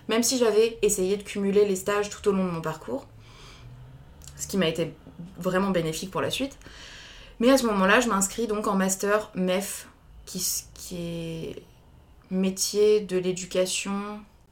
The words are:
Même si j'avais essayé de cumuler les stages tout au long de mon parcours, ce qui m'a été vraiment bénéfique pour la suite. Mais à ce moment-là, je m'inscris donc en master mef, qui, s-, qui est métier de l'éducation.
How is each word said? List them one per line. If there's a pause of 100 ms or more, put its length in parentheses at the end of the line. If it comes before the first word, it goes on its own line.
Même
si
j'avais
essayé
de
cumuler
les
stages
tout
au
long
de
mon
parcours, (1300)
ce
qui
m'a
été (440)
vraiment
bénéfique
pour
la
suite. (840)
Mais
à
ce
moment-là,
je
m'inscris
donc
en
master
mef, (360)
qui,
s-,
qui
est (680)
métier
de
l'éducation. (320)